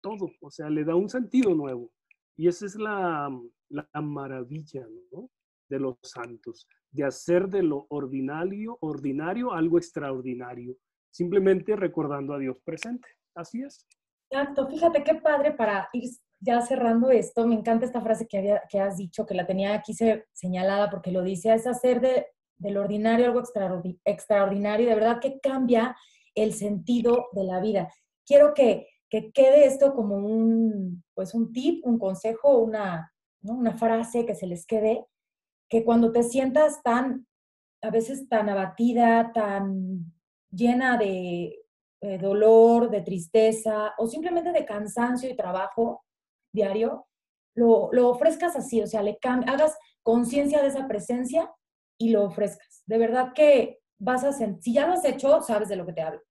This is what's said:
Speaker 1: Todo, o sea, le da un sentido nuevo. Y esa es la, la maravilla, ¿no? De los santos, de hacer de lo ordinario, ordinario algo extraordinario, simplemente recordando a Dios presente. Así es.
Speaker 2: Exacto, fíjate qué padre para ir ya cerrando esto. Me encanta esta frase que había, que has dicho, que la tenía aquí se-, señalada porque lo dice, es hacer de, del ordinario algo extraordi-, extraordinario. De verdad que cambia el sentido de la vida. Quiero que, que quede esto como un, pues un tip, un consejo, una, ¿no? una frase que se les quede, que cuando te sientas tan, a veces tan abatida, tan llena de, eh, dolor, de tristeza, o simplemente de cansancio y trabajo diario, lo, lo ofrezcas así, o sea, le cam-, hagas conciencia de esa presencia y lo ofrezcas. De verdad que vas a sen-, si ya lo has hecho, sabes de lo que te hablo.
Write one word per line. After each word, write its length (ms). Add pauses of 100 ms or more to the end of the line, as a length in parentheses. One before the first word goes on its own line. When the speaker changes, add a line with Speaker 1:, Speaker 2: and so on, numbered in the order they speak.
Speaker 1:
Todo, 280 (100)
o 100
sea, 200
le 160
da 100
un 140
sentido 440
nuevo. 380 (460)
Y 100
esa 180
es 100
la, 540 (380)
la 220 (120)
maravilla, 880 (240)
¿no? 180 (400)
De 100
los 220
santos, 680 (220)
de 140
hacer 440
de 140
lo 280
ordinario, 920
ordinario 720
algo 240
extraordinario, 1000 (360)
simplemente 640
recordando 580
a 60
Dios 260
presente. 420 (280)
Así 260
es. 240 (460)
Speaker 2:
Exacto, 360
fíjate 360
qué 120
padre 360
para 420
ir 160 (300)
ya 220
cerrando 500
esto. 340
Me 80
encanta 320
esta 160
frase 260
que 120
había, 280
que 120
has 180
dicho, 300
que 80
la 100
tenía 300
aquí 180
se-, 400
señalada 560
porque 220
lo 100
dice, 320
es 140
hacer 340
de, 240 (320)
del 200
ordinario 500
algo 140
extraordi-, 640
extraordinario. 840
De 60
verdad 240
que 200
cambia 560 (380)
el 200
sentido 800
de 100
la 160
vida. 320 (340)
Quiero 300
que, 320 (200)
que 240
quede 340
esto 280
como 220
un, 880 (100)
pues 220
un 160
tip, 340
un 140
consejo, 580
una, 560 (280)
¿no? 120
una 240
frase 480
que 80
se 140
les 180
quede, 400 (680)
que 120
cuando 280
te 120
sientas 580
tan, 460 (540)
a 100
veces 360
tan 220
abatida, 840
tan 800 (380)
llena 480
de, 600 (420)
eh, 160
dolor, 720
de 120
tristeza, 960
o 80
simplemente 440
de 140
cansancio 640
y 60
trabajo 680 (480)
diario, 540 (500)
lo, 360
lo 180
ofrezcas 460
así, 260
o 60
sea, 160
le 160
cam-, 280
hagas 300 (240)
conciencia 600
de 80
esa 180
presencia 640 (460)
y 100
lo 140
ofrezcas. 640
De 100
verdad 380
que 440 (200)
vas 240
a 80
sen-, 300
si 120
ya 140
lo 60
has 120
hecho, 360
sabes 280
de 60
lo 100
que 80
te 80
hablo. 300